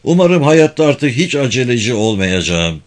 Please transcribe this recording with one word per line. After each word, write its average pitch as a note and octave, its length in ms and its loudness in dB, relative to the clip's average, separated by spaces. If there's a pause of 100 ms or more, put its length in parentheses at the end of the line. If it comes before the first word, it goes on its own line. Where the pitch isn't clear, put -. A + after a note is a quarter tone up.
Umarım F3 400 2
hayatta D#3 420 2
artık C#3+ 260 0
hiç C#3+ 240 -4
aceleci B2 580 -2
olmayacağım. F2+ 920 -2